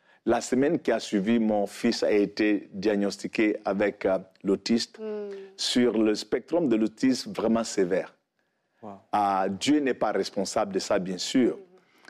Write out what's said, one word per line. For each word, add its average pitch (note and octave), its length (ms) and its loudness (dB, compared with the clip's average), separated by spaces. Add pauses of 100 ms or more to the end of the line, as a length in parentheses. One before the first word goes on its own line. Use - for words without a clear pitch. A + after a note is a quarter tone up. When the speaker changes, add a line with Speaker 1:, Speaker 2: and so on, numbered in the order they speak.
(260)
Speaker 1:
La A#2+ 140 2
semaine C#3+ 400 0
qui B2 140 0
a A2 80 0
suivi, A2 360 0
mon G#2+ 300 2
fils - 340 -2
a - 120 2
été G#2 580 2
diagnostiqué G2+ 920 0
avec, G2+ 400 -2
euh, F#2+ 140 2 (220)
l'autiste. G#2+ 580 -2
Speaker 2:
Mm. G#3 320 -8 (260)
Speaker 1:
Sur A#2+ 400 0
le A2 180 2
spectrum D3 540 -2
de A2 80 2
l'autisme A2+ 560 0
vraiment A2+ 320 0
sévère. F2+ 500 -2 (680)
Speaker 3:
Wow. G#2 100 -14 (200)
Speaker 1:
Ah, G2 380 2
Dieu C#3 300 2
n'est C3 140 0
pas G#2+ 200 -2
responsable G2+ 580 -2
de F#2+ 80 -2
ça, G#2 180 0
bien F#2 200 -4
sûr, A#2 400 2
Speaker 2:
Mm. - 20 -14 (500)